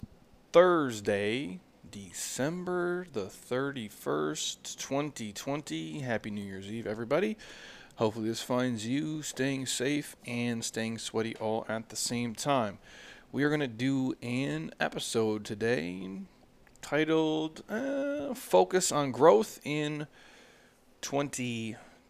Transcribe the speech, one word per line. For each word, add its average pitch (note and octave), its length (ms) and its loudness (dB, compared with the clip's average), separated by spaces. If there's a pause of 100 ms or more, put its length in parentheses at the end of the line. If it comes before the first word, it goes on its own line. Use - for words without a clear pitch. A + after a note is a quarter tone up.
(540)
Thursday, C3+ 1080 4 (280)
December F3 1200 -4
the G2+ 160 -4
thirty-first, C#3 1500 -4
twenty C3+ 540 -4
twenty. D3+ 680 -6
Happy A2+ 280 -2
New G#2 140 -6
Year's G2 280 -8
Eve, A2+ 140 -6
everybody. C#3 520 0 (580)
Hopefully A2 320 0
this A2+ 160 -2
finds B2 420 0
you D3+ 380 -2
staying C3+ 420 -2
safe D3 500 -2 (120)
and A#2+ 360 -2
staying A2+ 360 -4
sweaty A2+ 380 -2
all A2 300 0
at A2+ 220 -4
the A2 60 -14
same A#2+ 400 -2
time. A#2+ 420 0 (540)
We C3+ 120 0
are D3 60 4
gonna D3 180 2
do C3 540 0
an C#3 580 -2
episode A2 640 0
today G2+ 640 -2 (760)
titled, D#3 840 2
uh, C#4 680 -2
Focus F#3 560 4
on C#3+ 200 0
Growth F3 520 8
in D3+ 420 -2 (960)
twenty B2 760 -2 (320)